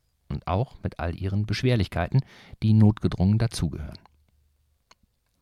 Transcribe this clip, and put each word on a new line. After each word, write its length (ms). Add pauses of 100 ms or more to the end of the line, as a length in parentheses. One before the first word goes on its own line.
(320)
und 160
auch 340
mit 180
all 160
ihren 300
Beschwerlichkeiten, 760 (420)
die 100
notgedrungen 640
dazugehören. 640 (1400)